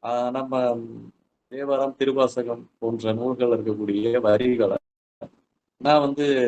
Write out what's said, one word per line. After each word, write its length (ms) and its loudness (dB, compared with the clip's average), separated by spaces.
அ, 280 -2
நம்ம 480 -2
தேவாரம், 480 -2
திருவாசகம் 720 0
போன்ற 340 -2
நூல்கள் 360 0
இருக்கக்கூடிய 720 0
வரிகளை 560 2
நான் 180 6
வந்து 260 0